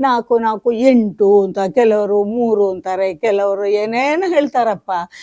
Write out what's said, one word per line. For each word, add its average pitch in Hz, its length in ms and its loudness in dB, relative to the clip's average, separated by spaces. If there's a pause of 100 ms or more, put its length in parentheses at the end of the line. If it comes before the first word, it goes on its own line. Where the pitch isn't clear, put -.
ನಾಲ್ಕು 240 380 0
ನಾಲ್ಕು 226 340 -2
ಎಂಟು 214 680 4
ಅಂತ, 190 160 -4
ಕೆಲವರು 208 680 0
ಮೂರು 214 460 0
ಅಂತಾರೆ, 185 440 -4
ಕೆಲವರು 202 500 -2
ಏನೇನು 240 640 -2
ಹೇಳ್ತಾರಪ್ಪ. 247 640 -2 (300)